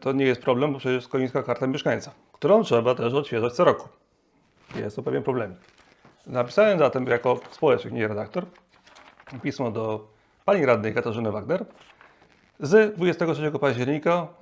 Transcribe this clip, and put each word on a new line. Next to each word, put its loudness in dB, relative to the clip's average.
to -2
nie 0
jest 2
problem, 0
bo -8
przecież -2
jest -6
końska -2
karta -4
mieszkańca, -4
którą 4
trzeba 2
też -2
odświeżać -2
co 2
roku. 4
Jest -8
to -6
pewien -2
problem. -4
Napisałem 2
zatem 2
jako 0
społecznik, 0
nie -2
redaktor, -6
pismo -4
do -6
pani 2
radnej 2
Katarzyny -2
Wagner -4
z 4
dwudziestego 0
trzeciego -4
października 0